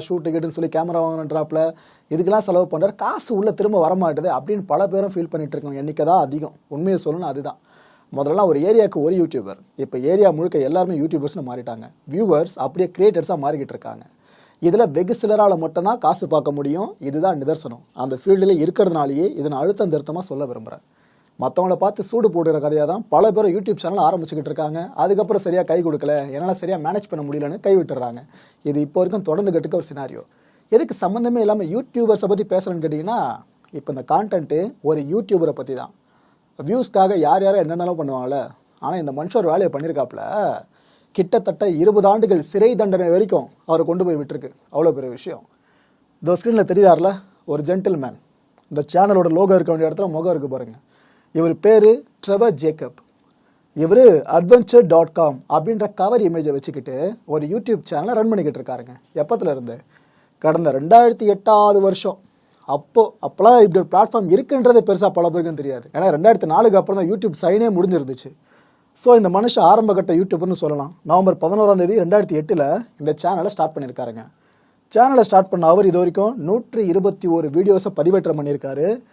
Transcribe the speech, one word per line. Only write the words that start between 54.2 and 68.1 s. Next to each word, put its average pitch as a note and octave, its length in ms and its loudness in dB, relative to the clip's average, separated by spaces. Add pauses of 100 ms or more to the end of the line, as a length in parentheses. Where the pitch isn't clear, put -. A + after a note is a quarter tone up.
adventure A#3+ 440 6 (120)
dot E3 200 6
com D3 360 0
அப்படின்ற G3+ 440 -2
கவர் A3 280 0
இமேஜை E3 300 0
வச்சுக்கிட்டு C#3 640 -8 (100)
ஒரு D3+ 200 -4
YouTube G3+ 440 -4
சேனலை A#3 280 -4
ரன் A3 120 0
பண்ணிக்கிட்டு D3+ 300 -2
இருக்காருங்க. B2 340 -12 (220)
எப்பத்துல D3+ 340 -2
இருந்து? B2 280 -8 (600)
கடந்த D#3 340 0
ரெண்டாயிரத்தி A3 600 4
எட்டாவது G#3 480 4
வருஷம். F#3+ 360 -2 (480)
அப்போ, E3+ 560 0
அப்போலாம் A3+ 420 6
இப்படி F#3 160 4
ஒரு E3 120 -2
பிளாட்ஃபார்ம் G3+ 420 2
இருக்குன்றதே A#3+ 560 4
பெருசா G3 200 2
பல F3 200 0
பேருக்கும் E3 320 -4
தெரியாது. C3+ 320 -10
ஏன்னா F3 220 0
ரெண்டாயிரத்தி F#3+ 300 4
நாலுக்கு G3 320 4
அப்புறம் F#3+ 240 0
தான் E3+ 100 -2
YouTube G3+ 300 -4
சைனே G#3 360 2
முடிஞ்சிருந்துச்சு. D#3+ 540 -4 (640)